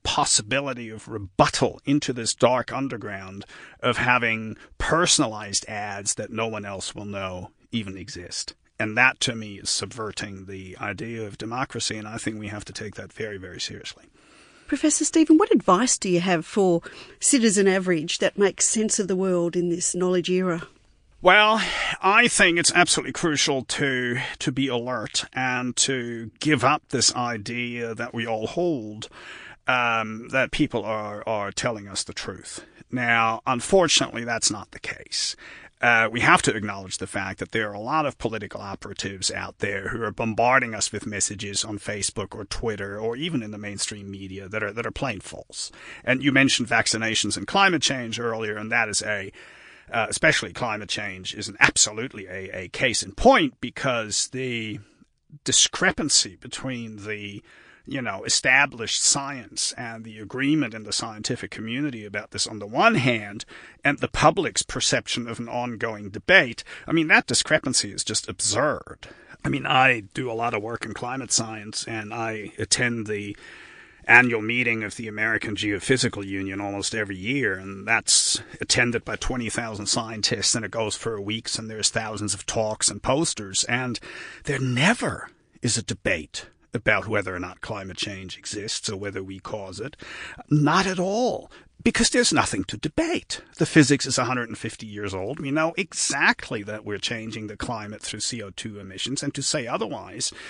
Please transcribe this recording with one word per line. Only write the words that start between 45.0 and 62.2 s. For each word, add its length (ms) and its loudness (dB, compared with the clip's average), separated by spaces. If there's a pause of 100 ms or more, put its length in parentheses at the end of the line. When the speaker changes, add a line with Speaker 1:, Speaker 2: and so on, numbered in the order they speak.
Speaker 1:
false. 520 -12 (320)
And 180 2
you 100 4
mentioned 360 4
vaccinations 680 2
and 100 -6
climate 360 4
change 380 -2
earlier, 360 -2
and 160 -8
that 160 2
is 140 -2
a, 300 -4 (600)
uh, 160 2
especially 440 2
climate 360 -4
change 460 -6
is 120 -6
an 140 -10
absolutely 640 2
a, 300 -10
a 120 -10
case 340 0
in 100 -10
point, 480 4
because 680 -2
the 520 -6 (640)
discrepancy 920 2
between 680 -10
the, 380 -8 (440)
you 160 -6
know, 220 -4
established 760 2
science 800 -2
and 240 -10
the 160 -16
agreement 560 0
in 80 -10
the 100 -8
scientific 600 -4
community 520 -4
about 280 -8